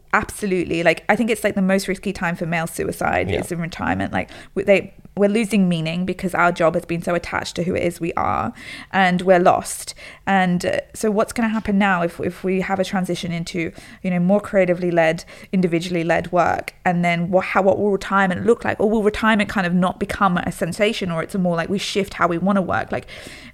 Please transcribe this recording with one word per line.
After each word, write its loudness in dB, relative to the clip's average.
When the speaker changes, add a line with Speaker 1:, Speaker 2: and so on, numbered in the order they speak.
Speaker 1:
Absolutely. -2
Like, 2
I 4
think 0
it's, -2
like, 0
the 2
most 2
risky -4
time -4
for -4
male -2
suicide -2
Speaker 2:
Yeah. 0
Speaker 1:
is -6
in -6
retirement. -4
Like, -4
w-, -2
they, 2
we're 4
losing 2
meaning -2
because -4
our 4
job 2
has -2
been -4
so -2
attached -4
to -2
who -2
it -2
is -4
we -4
are, -2
and 2
we're 6
lost. 0
And, 2
uh, -2
so -2
what's 0
gonna 0
happen 0
now 2
if, -4
if -6
we 0
have -2
a 2
transition -4
into, -6
you -2
know, 0
more 4
creatively 2
led, 2
individually 0
led -2
work? 0
And 2
then 0
what, 2
how, 0
what 4
will 2
retirement 0
look 2
like? -2
Or 2
will 2
retirement 2
kind -2
of 0
not 2
become 0
a -4
sensation, -2
or -2
it's -8
a -2
more 2
like -2
we 0
shift -4
how 2
we 2
wanna 2
work? -2
Like, -4